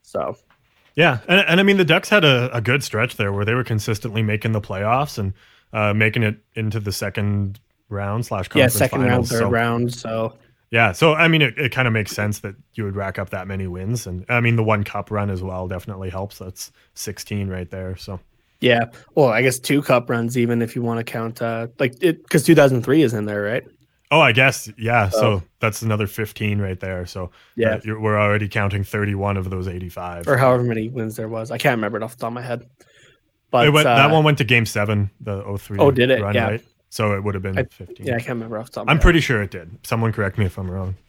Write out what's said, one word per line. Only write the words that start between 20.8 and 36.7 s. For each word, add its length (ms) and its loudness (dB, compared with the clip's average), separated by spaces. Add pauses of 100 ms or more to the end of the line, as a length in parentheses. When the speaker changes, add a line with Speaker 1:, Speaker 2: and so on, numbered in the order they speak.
Speaker 1:
wanna 220 -2
count, 380 -8
uh, 260 -4 (120)
like, 220 0
it, 280 0
'cause 140 4
two 120 8
thousand 280 6
three 180 4
is 120 4
in 120 -4
there, 180 -4
right? 200 -4 (460)
Speaker 2:
Oh, 120 6
I 100 6
guess, 460 2
yeah, 320 2
so 100 0
Speaker 1:
So. 240 2 (160)
Speaker 2:
that's 220 -4
another 260 0
fifteen 520 -4
right 200 -6
there, 260 -8
so, 260 -12 (240)
Speaker 1:
Yeah. 200 0
Speaker 2:
uh, 100 -10
you're, 160 -6
we're 180 0
already 300 0
counting 340 -2
thirty-one 540 -2
of 120 -6
those 200 -6
eighty-five. 580 -10
Speaker 1:
Or 100 4
however 260 4
many 260 -4
wins 260 -8
there 140 -8
was. 220 -8
I 60 -8
can't 200 0
remember 200 -4
it 60 -4
off 140 -12
the 40 -10
top 80 -6
of 40 -8
my 80 -10
head. 240 -8 (840)
But, 160 6
Speaker 2:
It 40 6
went, 140 6
that 240 6
Speaker 1:
uh, 40 4
Speaker 2:
one 120 6
went 140 4
to 40 2
game 220 4
seven, 460 0 (100)
the 240 -6
oh 100 -8
three 240 -10
Speaker 1:
Oh, 120 6
did 200 2
it? 100 2
Speaker 2:
run, 140 -2
Speaker 1:
Yeah. 120 0
Speaker 2:
right? 180 -6 (240)